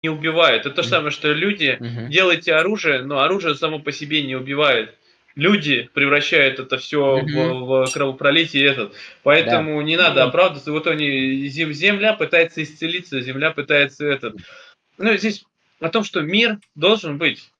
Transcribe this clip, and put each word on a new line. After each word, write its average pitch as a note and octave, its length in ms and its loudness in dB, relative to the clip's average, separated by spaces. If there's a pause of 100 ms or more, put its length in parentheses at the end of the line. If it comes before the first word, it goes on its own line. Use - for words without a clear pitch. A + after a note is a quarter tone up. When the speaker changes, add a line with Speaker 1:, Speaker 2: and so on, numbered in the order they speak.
Speaker 1:
не D#3+ 80 -2
убивают. D#3 560 2
Это C3+ 100 -6
то - 60 -2
же A#2 60 -4
Speaker 2:
Мгм. A#2+ 80 0
Speaker 1:
самое, D3 160 0
что D3+ 200 -2
люди, D#3+ 480 0
Speaker 2:
Мгм. A#2 300 -8
Speaker 1:
делайте E3+ 440 2
оружие, D#3+ 480 0
но C#3 180 -4
оружие E3+ 340 0
само D#3 240 -4
по D3 140 -8
себе D3+ 300 -4
не C3 140 -6
убивает. C3 580 0 (420)
Люди D3 580 0
превращают C#3+ 680 2
это C3 180 -4
все C#3 420 0
в, - 20 -4
Speaker 2:
Мгм. C3 420 -2
Speaker 1:
в C3 280 2
кровопролитие C#3 720 0
и - 20 6
этот. B2+ 260 -2 (300)
Поэтому D3+ 560 2
Speaker 2:
Да. D3 60 -2
Speaker 1:
не D#3+ 120 0
надо E3+ 200 4
Speaker 3:
Да. C3 80 6
Speaker 1:
оправдываться. D#3 480 2
Вот D#3 140 -2
они, C#3 640 -2
зем-, D3+ 240 -4
земля G3+ 420 0
пытается E3 480 0
исцелиться, D#3+ 580 -8
земля C3 300 -4
пытается C#3+ 560 0
этот. A#2+ 300 -4 (640)
Ну, G#3 180 2
здесь G3+ 280 -4 (360)
о E3 100 -4
том, A3 140 0
что F#3+ 180 -4
мир G#3 360 0 (180)
должен E3+ 420 0
быть. D3+ 420 -4